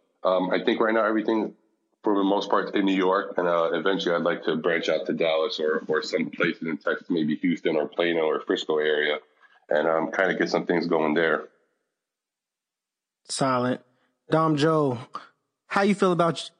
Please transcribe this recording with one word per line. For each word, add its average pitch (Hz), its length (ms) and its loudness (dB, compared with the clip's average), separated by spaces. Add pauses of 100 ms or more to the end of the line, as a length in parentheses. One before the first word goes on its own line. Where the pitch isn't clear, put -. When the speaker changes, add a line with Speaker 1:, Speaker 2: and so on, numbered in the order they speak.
(220)
Speaker 1:
um, 92 280 0
I 92 120 -2
think 113 180 0
right 110 140 2
now 113 100 2
everything, 110 500 0 (500)
for 104 120 2
the 98 60 2
most 98 280 0
part, 95 240 0
in 101 100 0
New 98 120 2
York. 95 420 0
And, 90 100 0
uh, 85 240 2
eventually 87 420 0
I'd 82 80 0
like 85 220 -2
to 80 120 0
branch 82 320 -2
out 78 180 0
to 80 80 -2
Dallas 80 440 0
or, 78 300 -2
or 78 140 0
some 80 280 -4
places 85 380 -4
in 78 80 -4
Texas, - 340 -6
maybe 78 260 0
Houston 82 400 -2
or 73 120 0
Plano 85 340 0
or 76 180 0
Frisco 85 380 -2
area, 76 400 0 (520)
and, 76 180 2
um, 80 240 0
kinda 90 220 0
get 85 160 0
some 85 160 0
things 85 200 0
going 78 280 0
there. 80 340 0 (1800)
Speaker 2:
Solid. 127 520 -2 (500)
Dom 160 260 4
Joe, 147 420 2 (680)
how 202 160 0
you 202 120 4
feel 185 180 2
about 165 480 0